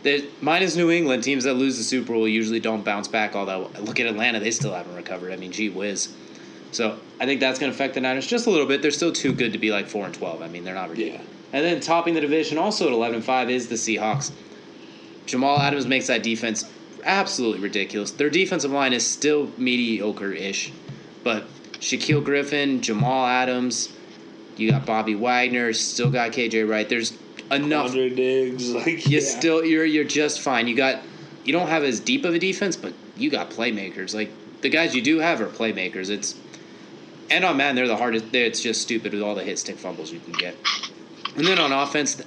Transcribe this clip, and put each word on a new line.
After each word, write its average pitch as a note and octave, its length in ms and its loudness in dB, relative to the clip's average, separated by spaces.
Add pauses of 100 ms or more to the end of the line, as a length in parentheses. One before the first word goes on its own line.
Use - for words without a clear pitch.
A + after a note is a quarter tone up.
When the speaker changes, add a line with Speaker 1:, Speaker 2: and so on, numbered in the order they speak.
Speaker 1:
the, C#3+ 220 2 (140)
minus E3 360 2
New E3+ 160 4
England, C#3+ 320 4
teams C3 220 0
that C3+ 100 4
lose C3 240 2
the A2 40 -4
Super A#2 300 0
Bowl A2 140 4
usually A2 320 2
don't A2 260 -2
bounce G#2 220 -2
back G#2+ 280 0
all G2 120 -2
that F#2+ 120 -4
well. F#2 120 -8 (120)
Look A2+ 160 -4
at A#2+ 60 0
Atlanta, A2+ 340 0
they A2 120 0
still A2 220 -2
haven't F2 220 -8
recovered. F2+ 380 -8
I F#2+ 40 -8
mean, F#2 140 -10
gee G#2 180 -2
whiz. F#2+ 400 -4 (640)
So A2 260 -2 (240)
I B2 40 0
think C3+ 140 0
that's C3 180 2
gonna C#3 140 0
affect C3+ 220 -2
the C3+ 80 -2
Niners C3 260 0
just A#3+ 200 0
a - 20 4
little D#3 160 6
bit. C3+ 160 2
They're D3 100 4
still E3+ 220 0
too - 180 0
good A2+ 220 0
to G#2 40 -4
be, G#2+ 140 2
like, G2 160 -2
four G2+ 180 -4
and F2 80 -8
twelve. E2+ 280 -6
I E2 80 -8
mean, F2 160 -10
they're F#2 100 -6
not F#2 140 -6
ridiculous. E2 340 -4
Speaker 2:
Yeah. - 340 -8
Speaker 1:
And D3 80 2
then F3 140 2
topping E3 340 2
the D#3 80 2
division, D3 360 2
also F#3 300 2
at C3+ 40 4
eleven A#2 240 2
and A2 80 -4
five, B2+ 260 2
is B2 180 0
the A#2 80 -4
Seahawks. G#2+ 560 0 (960)
Jamal C3+ 320 4
Adams C#3+ 300 2
makes C3 200 2
that A#2 140 2
defense A2+ 440 -2 (400)
absolutely C#3 560 2
ridiculous. G2+ 500 -2
Their D3 180 2
defensive E3 420 2
line C3+ 200 2
is A#2+ 140 2
still D3 520 2
mediocre-ish, G#2 1120 0 (520)
but A2 220 0 (340)
Shaquille C#3+ 440 2
Griffin, C#3 580 2
Jamal B2+ 440 2
Adams, B2 640 0 (680)
you A2 140 4
got C#3 140 2
Bobby A2 300 0
Wagner, B2 580 2
still - 360 0
got A#2+ 220 0
K A#2 180 0
J A2 140 2
Wright. G#2+ 260 2
There's A#2 240 0 (380)
enough. C#3+ 360 2
Speaker 2:
Andre B2+ 220 2
Diggs, B2+ 600 0
<laughs> A#2+ 40 -2
like, C#3+ 340 0
Speaker 1:
You D3 120 6
Speaker 2:
yeah. C#3 40 2
Speaker 1:
still, D#3+ 420 2
you're, D#3+ 200 4
you're D3+ 180 4
just D3 380 0
fine. A#2+ 260 2
You A#2 80 0
got, C3 260 2 (420)
you C3+ 100 0
don't F3 140 2
have D#3 160 2
as B2 160 2
deep B2+ 260 0
of E3+ 80 2
a E3+ 60 2
defense, F#3 360 0
but - 180 -10 (240)
you C#3 120 0
got F#2 220 -2
playmakers. G2 600 -4
Like, G#2+ 180 -4 (300)
the C#3 80 0
guys D#3 260 2
you B2 60 2
do D#3 180 4
have D#3 220 2
are G2+ 60 0
playmakers. F#2+ 600 -4
It's, - 260 -4 (960)
and E3+ 160 4
oh E3+ 80 4
man, C#3 220 2
they're B2+ 120 4
the A2 100 2
hardest. A2+ 340 0
They're, B2 140 6
it's A#2 160 0
just A2+ 200 0
stupid A2+ 320 -2
with G#2 80 -2
all G#2 140 -2
the F#2 80 -4
hit F#2 160 -4
stick F#2+ 180 -6
fumbles E2+ 340 -10
you E2 80 -12
can E2+ 140 -12
get. F2+ 220 -4 (800)
And D3 100 2
then F#3 140 4
on C#3+ 120 2
offense C#3 560 0